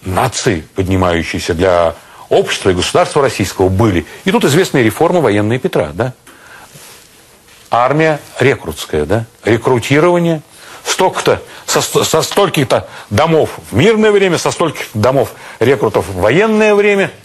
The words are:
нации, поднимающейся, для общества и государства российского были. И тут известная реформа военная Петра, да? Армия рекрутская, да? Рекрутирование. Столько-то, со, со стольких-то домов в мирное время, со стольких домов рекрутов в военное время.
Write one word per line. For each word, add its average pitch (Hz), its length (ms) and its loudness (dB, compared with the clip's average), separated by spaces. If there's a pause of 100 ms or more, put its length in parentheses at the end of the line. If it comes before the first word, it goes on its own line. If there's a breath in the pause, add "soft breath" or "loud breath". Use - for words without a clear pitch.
нации, 95 600 -2 (120)
поднимающейся, 90 800 -2
для 87 400 2 (340 loud breath)
общества - 420 0
и 90 40 2
государства 147 460 0
российского 101 480 0
были. 95 380 0 (180 loud breath)
И 190 60 -2
тут 202 140 2
известная 156 380 2
реформа 165 380 2
военная 107 380 0
Петра, 120 340 -2
да? 120 200 -4 (1600 loud breath)
Армия 143 520 2 (180)
рекрутская, 85 680 -2
да? 110 180 -2 (200)
Рекрутирование. 151 960 0 (420 loud breath)
Столько-то, 180 560 0 (240 loud breath)
со, - 160 -2
со - 420 0
стольких-то 156 680 0 (200 loud breath)
домов 147 420 2 (200)
в 92 60 -6
мирное 214 340 4
время, 190 260 2
со 139 140 -2
стольких - 440 -4
домов 120 380 0 (280 loud breath)
рекрутов 113 480 0
в 92 80 -10
военное 208 580 2
время. 202 380 2 (120)